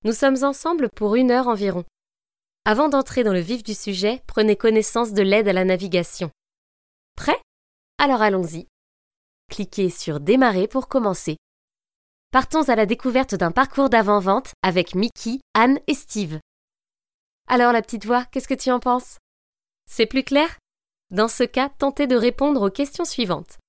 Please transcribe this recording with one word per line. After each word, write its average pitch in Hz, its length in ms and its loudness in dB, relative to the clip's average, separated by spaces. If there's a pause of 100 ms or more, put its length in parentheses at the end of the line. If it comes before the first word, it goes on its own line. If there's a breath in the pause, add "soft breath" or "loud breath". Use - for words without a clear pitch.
Nous 226 80 0
sommes 269 320 2
ensemble 277 460 -2
pour 208 240 -2
une 254 160 4
heure 247 180 2
environ. 190 380 -2 (800)
Avant 214 240 2
d'entrer 269 340 0
dans 208 80 2
le 180 80 2
vif 220 220 -6
du 214 100 -10
sujet, 202 540 -4
prenez 214 280 2
connaissance 220 600 0
de 208 80 2
l'aide 202 260 2
à 185 60 2
la 185 100 2
navigation. 180 640 -2 (880)
Prêt ? - 240 -2 (560)
Alors 269 240 2
allons-y. 185 460 0 (840)
Cliquez 196 380 -2
sur « 147 320 -6
Démarrer » 208 480 2
pour 262 200 -4
commencer. 190 500 -2 (920)
Partons 269 360 2
à 233 80 4
la 214 80 4
découverte 240 500 -2
d'un 170 160 0
parcours 269 380 0
d'avant-vente 208 720 2
avec 180 340 0
Mickey, 220 440 -4 (160)
Anne 247 320 4
et 302 80 0
Steve. 156 460 -4 (1040)
Alors 240 260 4
la 226 80 2
petite 208 240 -10
voix, 240 220 0
qu'est-ce - 220 -8
que 269 40 -2
tu 262 180 -2
en 247 80 2
penses ? 247 380 -2 (760)
C'est 220 140 0
plus 262 180 0
clair ? - 360 0 (540)
Dans 214 160 2
ce 240 160 0
cas, 262 260 -2
tentez 277 360 -2
de 247 100 2
répondre 240 440 2
aux 196 100 2
questions 285 360 -4
suivantes. 180 520 -6 (100)